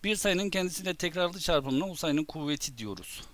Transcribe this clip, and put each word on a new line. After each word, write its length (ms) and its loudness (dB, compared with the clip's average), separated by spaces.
Bir 120 2
sayının 340 2
kendisiyle 440 -2
tekrarlı 460 0
çarpımına 480 4
o 60 -6
sayının 300 2
kuvveti 540 -4
diyoruz. 420 -8